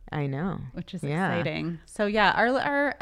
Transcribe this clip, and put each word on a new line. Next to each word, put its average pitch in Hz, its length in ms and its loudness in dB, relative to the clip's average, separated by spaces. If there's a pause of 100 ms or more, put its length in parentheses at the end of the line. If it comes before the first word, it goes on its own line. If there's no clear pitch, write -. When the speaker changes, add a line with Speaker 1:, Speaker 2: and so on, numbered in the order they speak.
(140)
Speaker 1:
I 147 120 0
know. 143 340 -2 (140)
Speaker 2:
Which - 180 -10
is 180 100 -8
Speaker 1:
Yeah. 156 300 0
Speaker 2:
exciting. 165 540 -2
So - 180 -2
yeah, 208 280 4
our, 220 160 4 (120)
our 285 420 0